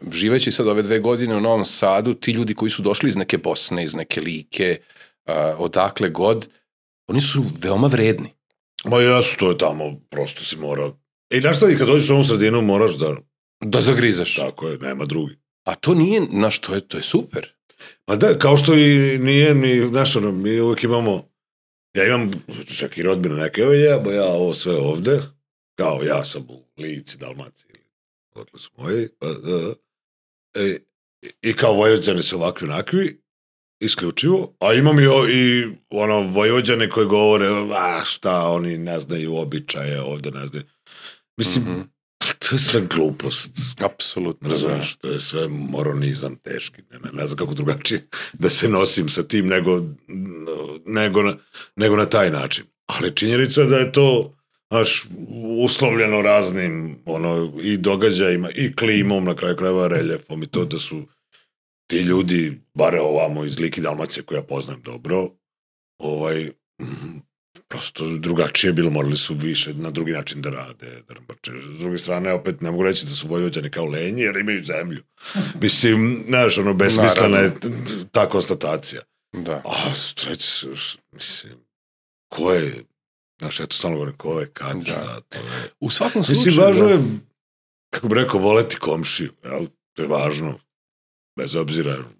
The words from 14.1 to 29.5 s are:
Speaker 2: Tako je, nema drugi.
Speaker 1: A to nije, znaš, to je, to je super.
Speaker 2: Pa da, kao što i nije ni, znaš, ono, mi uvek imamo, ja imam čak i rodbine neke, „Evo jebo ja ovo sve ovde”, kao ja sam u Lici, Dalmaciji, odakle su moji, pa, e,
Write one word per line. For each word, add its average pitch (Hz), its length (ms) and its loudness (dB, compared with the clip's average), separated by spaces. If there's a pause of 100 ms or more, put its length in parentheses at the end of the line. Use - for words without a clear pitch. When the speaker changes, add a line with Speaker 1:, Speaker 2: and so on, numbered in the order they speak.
Speaker 2:
Tako 78 320 -6
je, 71 100 -8
nema 67 260 -8
drugi. 76 320 -6 (280)
Speaker 1:
A 92 100 -4
to - 200 2
nije, 185 280 4
znaš, 107 360 0
to - 160 -8
je, 98 60 -2
to - 160 -10
je 76 60 -8
super. - 460 -2 (560)
Speaker 2:
Pa 104 120 0
da, 110 220 4
kao 143 180 6
što 143 180 4
i 147 140 8 (300)
nije 143 360 4
ni, 127 280 4
znaš, 131 340 0
ono, 104 160 0
mi 104 280 0
uvek 117 240 0
imamo, 117 440 0 (640)
ja 95 120 2
imam 120 240 2 (380)
čak - 300 -8
i 85 40 -4
rodbine 90 340 0
neke, 78 240 -2
„Evo 135 120 4
jebo 143 380 4
ja 101 140 0
ovo 87 300 0
sve 90 200 -2
ovde”, 85 460 0 (560)
kao 76 260 -2
ja 71 220 -2
sam 71 180 -10
u 64 200 -20 (160)
Lici, 76 400 -12
Dalmaciji, 65 520 -18 (600)
odakle - 280 -20
su - 180 -20
moji, 110 340 -4
pa, - 160 -12
e, 82 480 -6 (840)